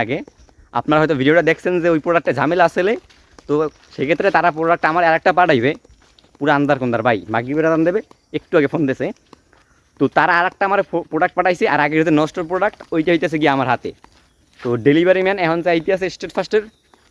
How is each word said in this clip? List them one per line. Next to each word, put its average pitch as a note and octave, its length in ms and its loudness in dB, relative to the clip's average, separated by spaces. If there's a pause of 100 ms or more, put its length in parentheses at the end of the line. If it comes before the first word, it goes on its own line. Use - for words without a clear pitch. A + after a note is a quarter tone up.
আগে, A#2+ 140 -4 (640)
আপনারা D3+ 220 0
হয়তো D#3 200 0
ভিডিওটা D3+ 300 4
দেখছেন E3+ 220 -2 (100)
যে E3+ 120 0
ওই D#3 100 0
প্রোডাক্টে E3+ 340 0
ঝামেলা E3+ 320 0
আসলে, F#3 220 -2 (560)
তো C#3+ 60 -2 (400)
সেক্ষেত্রে D3 420 0
তারা E3 200 2
প্রোডাক্ট E3 340 0
আমার F3 180 0
আর D#3+ 120 4
একটা F#3 200 0
পাঠাইবে, D3 320 2 (680)
পুরা C#3+ 200 0
আন্দার C#3+ 240 0
কুন্দার A#2 240 -2
ভাই, A#2 120 2 (160)
মাগরিবের C#3+ 340 -2
আজান D#3+ 200 0
দেবে, G3 120 -2 (380)
একটু - 200 -8
আগে C#3 140 2
ফোন E3+ 160 -2
দিছে। C3+ 180 -4 (920)
তো C#3+ 60 0 (120)
তারা D#3+ 220 2
আর F3 120 2
একটা - 180 -6
আমার G3 120 0 (100)
ফো-, E3+ 200 -4
প্রোডাক্ট F3 280 -2
পাঠাইছে, F#3 340 0
আর D3 120 0
আগে D3+ 160 -2
হচ্ছে D#3+ 200 2
নষ্ট D#3 160 -2 (140)
প্রোডাক্ট, F3+ 280 -2 (160)
ওইটা E3 200 0
হইতেছে E3 280 -2
গিয়ে D3 140 2
আমার C3 160 -2
হাতে। - 180 -4 (720)
তো B2+ 60 -6 (180)
ডেলিভারি F3 400 4
ম্যান G3 200 -2
এখন E3 200 0
চাইতে E3+ 300 0
আছে F#3 180 -4
স্ট্রিট F3 220 -14
ফার্স্টের, G#3 260 -2 (480)